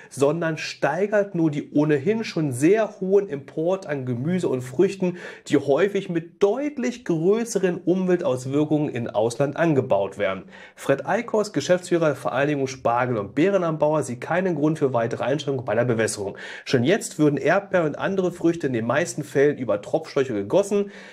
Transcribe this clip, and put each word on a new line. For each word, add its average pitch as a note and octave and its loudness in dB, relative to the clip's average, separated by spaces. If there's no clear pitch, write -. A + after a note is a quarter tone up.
sondern D#3 0
steigert G3+ 0
nur D#3+ 2
die C#3+ -6
ohnehin D3+ 2
schon D#3 -2
sehr G3 2
hohen G3 2
Import D#3+ -4
an C#3 -4
Gemüse D3+ -2
und B2+ -2
Früchten, F3+ 0
die C#3+ 2
häufig F#3+ 2
mit E3+ -4
deutlich B3 -2
größeren F#3+ 0
Umweltauswirkungen D3+ 0
im A#2+ -4
Ausland A#2+ 0
angebaut B2 2
werden.“ F#2+ -2
Fred C#3 -2
Eickhaus, G#3 -2
Geschäftsführer E3+ 2
der C#3+ 2
Vereinigung C#3 0
Spargel- B2 0
und G2 -6
Beerenanbauer, E3+ 2
sieht B2+ -6
keinen F3+ 0
Grund D#3 0
für C3+ 2
weitere A#2 0
Einschränkungen C3+ -2
bei G#2+ 0
der A#2+ 4
Bewässerung. G#2+ 0
Schon B2 2
jetzt F3+ 0
würden D3 4
Erdbeeren F3 2
und D3 -4
andere F#3 -2
Früchte E3+ 0
in C3 0
den A2+ -2
meisten D3 0
Fällen C#3+ 2
über G#2 -2
Tropfschläuche - -4
gegossen. F3 0